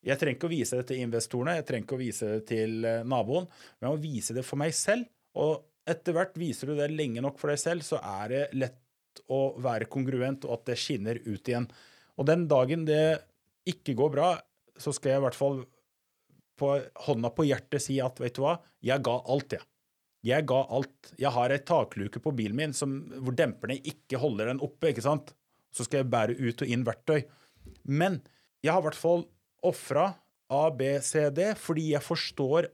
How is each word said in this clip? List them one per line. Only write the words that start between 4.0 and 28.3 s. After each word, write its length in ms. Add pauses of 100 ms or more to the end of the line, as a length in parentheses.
vise 340
det 100
for 140
meg 160
selv, 320 (320)
og 240 (240)
etter 300
hvert 180
viser 320
du 80
det 160
lenge 320
nok 160
for 140
deg 100
selv, 240
så 160
er 300
det 100 (160)
lett 720
å 320
være 240
kongruent, 580
og 140
at 60
det 120
skinner 460
ut 240
igjen. 220 (480)
Og 100
den 240
dagen 340
det 360 (460)
ikke 280
går 160
bra, 160 (500)
så 160
skal 220
jeg 60
i 40
hvert 120
fall 260 (960)
på 100 (360)
hånda 280
på 140
hjertet 340
si 200
at, 180
«Vet 180
du 60
hva? 120 (260)
Jeg 220
ga 120 (100)
alt, 280
jeg. 100 (600)
Jeg 220
ga 140 (100)
alt. 480
Jeg 140
har 220
et 120
takluke 560
på 140
bilen 220
min 160
som, 220 (260)
hvor 160
demperne 400
ikke 420
holder 320
den 100
oppe, 300
ikke 140
sant? 280 (400)
Så 120
skal 160
jeg 100
bære 260
ut 280
og 80
inn 120
verktøy.» 380 (640)
Men 360 (420)